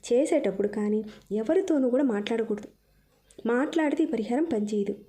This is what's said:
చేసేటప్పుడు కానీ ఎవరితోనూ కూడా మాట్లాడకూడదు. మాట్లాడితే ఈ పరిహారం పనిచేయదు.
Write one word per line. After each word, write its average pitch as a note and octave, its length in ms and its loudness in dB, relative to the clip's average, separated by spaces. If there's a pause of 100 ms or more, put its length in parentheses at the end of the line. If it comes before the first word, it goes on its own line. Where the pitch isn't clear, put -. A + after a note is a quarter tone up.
(120)
చేసేటప్పుడు A#3+ 540 2
కానీ G#3 360 -2 (280)
ఎవరితోనూ C#4+ 580 2
కూడా B3+ 140 2
మాట్లాడకూడదు. A3 640 -2 (800)
మాట్లాడితే D4 560 2
ఈ - 20 4
పరిహారం A#3+ 380 -2
పనిచేయదు. G#3 520 -2 (120)